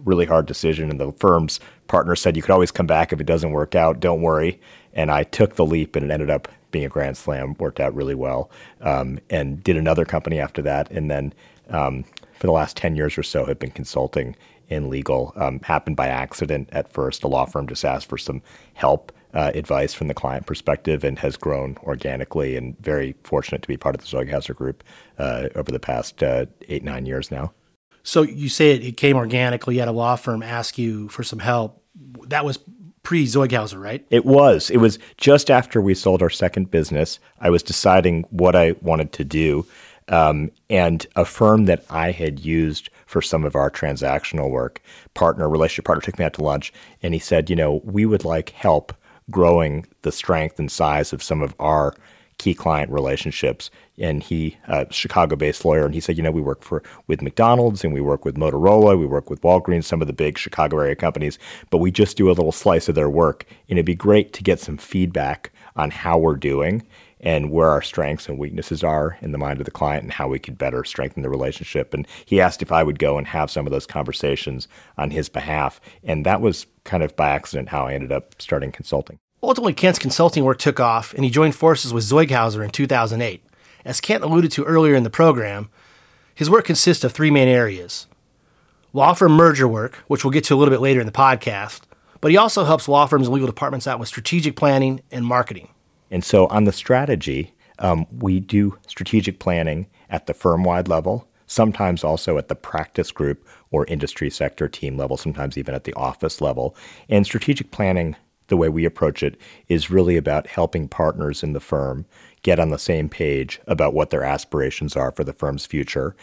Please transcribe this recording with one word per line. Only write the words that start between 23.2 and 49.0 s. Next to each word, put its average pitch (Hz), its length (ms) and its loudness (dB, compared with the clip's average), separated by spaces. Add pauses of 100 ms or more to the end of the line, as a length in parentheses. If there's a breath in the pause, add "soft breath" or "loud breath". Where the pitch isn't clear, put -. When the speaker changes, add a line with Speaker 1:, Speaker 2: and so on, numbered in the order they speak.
Speaker 1:
fortunate - 380 -4
to - 80 -18
be 67 80 -6
part 69 180 -4
of - 60 -12
the - 60 -20
Zeughauser 67 460 -6
Group, 65 300 -8 (340 soft breath)
uh, 65 380 -6
over 69 160 -8
the 64 80 -6
past, - 420 -8
uh, 64 260 -2 (200)
eight, 69 160 -8
nine 65 220 -8
years 65 260 -8
now. 71 220 -8 (500)
Speaker 2:
So 160 200 2
you 143 260 -6
say 151 220 4
it, 120 120 2
it 123 140 -10
came 139 180 4
organically. 123 600 -2
You 123 60 0
had 120 60 -2
a 117 60 -2
law 117 240 0
firm 113 260 -6
ask 117 340 -8
you 110 300 -6
for - 160 -10
some 113 160 -10
help. 113 420 -4 (460)
That 147 160 -2
was 139 160 -6 (440)
pre-Zeughauser, 120 800 0
right? 107 280 -10
Speaker 1:
It 113 160 6
was. 135 440 8
It 85 80 4
was 113 220 6 (160 loud breath)
just 143 340 6
after 127 320 4
we 98 120 4
sold 92 280 2
our 85 80 4
second 92 420 -2
business. 78 480 0 (200 soft breath)
I 85 100 2
was 87 140 4
deciding 90 680 4
what 90 220 4
I 85 280 6
wanted 80 320 0
to - 100 -6
do. 76 420 0 (440 soft breath)
Um, 78 420 2 (180)
and 87 360 2 (100)
a 87 100 2
firm 110 400 4
that 87 240 2
I 82 220 -4
had 80 280 -6
used 80 500 -2 (180 soft breath)
for 82 140 -2
some 78 220 -2
of 71 120 -2
our 69 140 2
transactional 69 800 -4
work, 64 320 -6 (320 soft breath)
partner, 82 360 0
relationship 80 360 0
partner, 82 160 0
took - 160 -8
me 85 60 -2
out 78 100 -2
to 76 100 -8
lunch, 71 280 -4 (300 soft breath)
and 85 120 -4
he 82 60 -2
said, 80 300 0
"You 87 80 0
know, 76 260 0
we 101 220 0
would 107 180 0
like 82 280 -4
help 78 420 0 (360 soft breath)